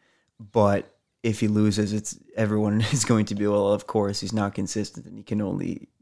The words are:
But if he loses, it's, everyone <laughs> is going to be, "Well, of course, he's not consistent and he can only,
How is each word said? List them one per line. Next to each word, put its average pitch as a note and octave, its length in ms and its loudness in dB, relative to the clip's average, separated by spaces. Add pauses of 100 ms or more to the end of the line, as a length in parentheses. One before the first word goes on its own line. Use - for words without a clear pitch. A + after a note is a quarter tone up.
(400)
But G2+ 560 2 (280)
if A2 160 -2
he A2 80 0
loses, G#2+ 460 2
it's, - 240 -6 (180)
everyone G#2+ 460 2
<laughs> A2 100 0
is B2+ 120 0
going A2 220 2
to G2+ 100 -6
be, G#2 120 0
"Well, G#2 240 2
of G#2 160 0
course, G2+ 320 0
he's F#2+ 140 -8
not G#2 200 -2
consistent - 520 -6
and G2 120 -18
he G2+ 60 -18
can G#2+ 180 -4
only, F#2+ 460 -6 (140)